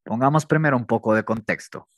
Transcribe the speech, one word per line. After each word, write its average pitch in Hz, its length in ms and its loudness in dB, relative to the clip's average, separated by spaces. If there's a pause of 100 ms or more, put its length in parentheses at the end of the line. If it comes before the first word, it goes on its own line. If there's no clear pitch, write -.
Pongamos 139 400 0
primero 156 320 2
un 120 80 -2
poco 110 300 0
de 107 100 2
contexto. - 720 -6